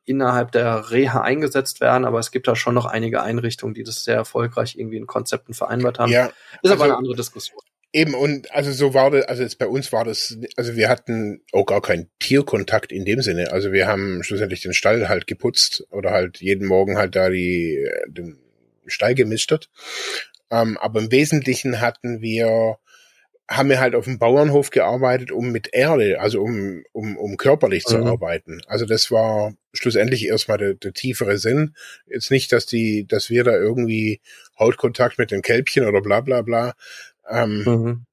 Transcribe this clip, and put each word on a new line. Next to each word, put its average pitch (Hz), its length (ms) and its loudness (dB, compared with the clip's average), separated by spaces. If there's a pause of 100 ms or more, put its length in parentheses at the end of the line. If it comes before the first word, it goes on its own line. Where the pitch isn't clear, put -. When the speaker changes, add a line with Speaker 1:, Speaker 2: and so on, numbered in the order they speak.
Speaker 1:
innerhalb 123 480 0
der 117 380 0
Reha 123 300 2
eingesetzt 139 600 -2
werden, 127 240 4
aber 117 140 0
es 113 120 -4
gibt 123 180 -2
da 117 80 2
schon 120 180 -2
noch 120 120 0
einige 113 360 -2
Einrichtungen, 113 520 -4
die 120 100 -12
das - 200 -10
sehr 117 120 0
erfolgreich 120 640 -2
irgendwie 110 180 -8
in 110 100 -10
Konzepten - 480 -6
vereinbart 120 440 -2
haben. 120 140 2
Speaker 2:
Ja, 123 180 2 (320)
Speaker 1:
Ist 190 80 4
aber - 20 6
Speaker 2:
also 160 120 4
Speaker 1:
eine 139 120 4
andere 123 200 -4
Diskussion. - 440 -10 (320)
Speaker 2:
eben, 151 220 2
und 139 380 -2
also 143 200 -2
so 135 220 0
war 135 160 6
das, 139 160 2
also 123 160 -6
jetzt 113 160 -6
bei 120 80 -2
uns 135 260 -4
war 113 120 0
das, 110 340 -6 (180)
also 120 200 -4
wir 110 120 2
hatten 113 540 -2 (100)
auch 98 140 2
gar 101 160 2
keinen 85 360 -2
Tierkontakt 113 760 0
in 95 120 -6
dem 113 180 0
Sinne. 87 300 -2
Also 95 200 -2
wir 95 140 4
haben 98 360 -2
schlussendlich 98 400 -4
den 90 120 -6
Stall 107 340 2
halt 92 180 -2
geputzt - 640 -2
oder 95 220 -2
halt 92 280 -2
jeden 98 260 0
Morgen 95 300 4
halt 95 200 0
da 92 140 4
die, 90 460 0
äh, 50 320 -4
den 87 300 -14 (480)
Stall 113 280 0
gemistet. 123 540 0 (840)
Ähm, 113 260 0
aber 107 220 -2
im 110 120 -2
Wesentlichen 131 680 2
hatten 120 400 -4
wir, 113 580 0 (720)
haben 139 200 0
wir 131 120 4
halt 123 140 2
auf 117 100 0
dem 127 140 -6
Bauernhof 143 520 4
gearbeitet, 127 600 0
um 117 220 -4
mit 110 200 -6
Erde, 123 480 2
also 98 220 0
um, 98 500 -4
um, 107 240 -8
um 98 200 -8
körperlich 135 480 2
zu 113 140 2
Speaker 1:
Mhm. 120 80 0
Speaker 2:
arbeiten. 85 600 -4
Also 107 200 -4
das 110 240 0
war 110 440 2 (200)
schlussendlich 113 520 0
erstmal - 320 0
der, 101 160 0
der 98 180 -10
tiefere 107 460 -2
Sinn. 143 360 0 (320)
Jetzt - 240 -8
nicht, 135 220 2
dass 120 140 2
die, 107 400 0
dass - 240 -2
wir 120 140 4
da 120 80 6
irgendwie 110 680 0 (380)
Hautkontakt 117 600 2
mit 113 120 -2
den 98 120 -2
Kälbchen 123 440 0
oder 101 140 2
bla, 104 200 2
bla, 127 220 0
bla. 117 320 -2 (540)
Ähm, 107 360 -2
Speaker 1:
Mhm. 120 480 0